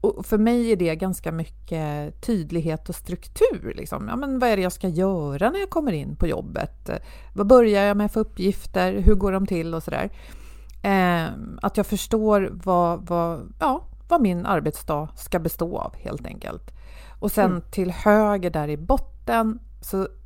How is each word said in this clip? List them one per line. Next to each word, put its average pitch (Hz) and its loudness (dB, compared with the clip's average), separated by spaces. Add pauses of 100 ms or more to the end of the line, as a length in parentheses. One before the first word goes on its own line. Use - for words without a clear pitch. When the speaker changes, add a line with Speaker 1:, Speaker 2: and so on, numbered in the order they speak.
Speaker 1:
och - -2
för 220 2
mig 233 4
är 214 6
det 170 0
ganska 170 -4
mycket 156 -6
tydlighet 165 -2
och 170 -6
struktur, - -2
liksom. - -8
Ja, - -4
men 262 -2
vad 247 4
är 214 6
det 190 0
jag 180 0
ska - -6
göra 170 0
när 370 -2
jag 381 -4
kommer 302 0
in 151 -6
på 170 2
jobbet? - -4 (440)
Vad 202 0
börjar 220 8
jag 202 2
med 208 0
för 220 0
uppgifter? 190 0
Hur 202 8
går 196 4
de 190 0
till 165 -4
och 160 -6
sådär? - -4 (760)
Ehm, 180 0
att - 0
jag 208 2
förstår 214 2
vad, 175 0
vad, 170 -2
ja, 269 0 (240)
vad 339 4
min 180 2
arbetsdag 151 -2
ska - -2
bestå 165 -4
av, - -6
helt - -10
enkelt. - -12 (480)
Och 202 -2
sen 190 4
Speaker 2:
Mm. 180 -2 (100)
Speaker 1:
till 185 -2
höger 208 4
där 151 -2
i 151 -4
botten 220 0 (220)
så 190 -4 (180)